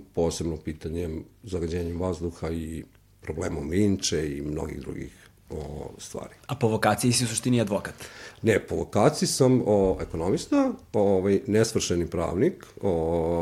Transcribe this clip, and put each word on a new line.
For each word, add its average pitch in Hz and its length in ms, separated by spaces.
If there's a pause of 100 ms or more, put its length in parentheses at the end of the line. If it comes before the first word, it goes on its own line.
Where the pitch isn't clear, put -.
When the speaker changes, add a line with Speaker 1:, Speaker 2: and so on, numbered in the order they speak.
(140)
Speaker 1:
posebno 82 420
pitanjem 82 680 (180)
zagađenjem 85 580
vazduha 85 500
i 80 340 (360)
problemom 80 480
Vinče 82 680
i 71 60
mnogih 73 380
drugih, - 480 (220)
o, 73 480
stvari. - 360 (120)
Speaker 2:
A 131 80
po 117 140
vokaciji 110 440
si 123 120
u - 20
suštini 120 340
advokat? 98 340 (480)
Speaker 1:
Ne, 104 180
po - 160
vokaciji 117 520
sam, 127 380
o, 98 340
ekonomista, 175 720 (200)
ovaj, 98 540
nesvršeni 98 600
pravnik, 87 600 (160)
o, 98 100 (500)